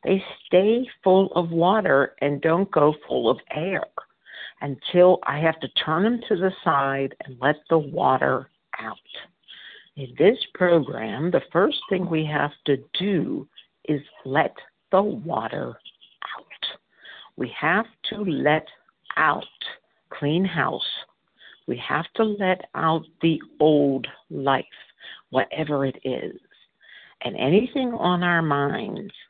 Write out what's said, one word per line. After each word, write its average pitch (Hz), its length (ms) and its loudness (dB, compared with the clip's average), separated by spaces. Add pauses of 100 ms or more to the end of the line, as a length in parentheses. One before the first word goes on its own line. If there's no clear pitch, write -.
They 190 200 0 (220)
stay 220 420 2 (160)
full 190 300 4
of 170 160 0
water 170 720 2
and 143 200 -2
don't 170 300 0
go 151 220 4 (140)
full 120 220 0
of 127 100 2 (120)
air 175 320 -4 (760)
until 175 640 4
I 143 160 -2
have 160 200 0
to 139 100 -8
turn 160 340 -2
them 233 260 0
to 214 60 2
the 185 160 0 (120)
side 139 520 0 (100)
and 127 160 -16
let 143 140 2 (140)
the 165 80 4
water 135 720 0 (300)
out. 110 180 -12 (1000)
In 131 200 -12
this 202 200 6 (160)
program, 147 800 0
the 170 100 2 (100)
first 214 260 2 (120)
thing 185 200 -2
we 156 160 0
have 147 260 -2 (140)
to 139 120 2 (220)
do 185 480 -2 (380)
is 143 160 -2 (240)
let 139 280 0 (380)
the 190 100 4
water 131 680 -6 (680)
out. - 400 -12 (600)
We 127 220 -6
have 180 260 0 (260)
to 208 120 -6
let 151 420 0 (520)
out 151 280 0 (720)
clean 160 280 0
house. 165 400 -4 (800)
We 120 200 -6
have 147 180 -2 (100)
to 226 80 2
let 202 520 -2
out 160 300 0 (160)
the 165 200 2 (180)
old 143 480 4 (220)
life, 139 360 0 (640)
whatever 143 560 -2
it 131 180 -4
is. - 360 -6 (840)
And 113 160 -8
anything 240 560 0
on 180 300 0
our 175 180 2
minds 143 720 -4 (160)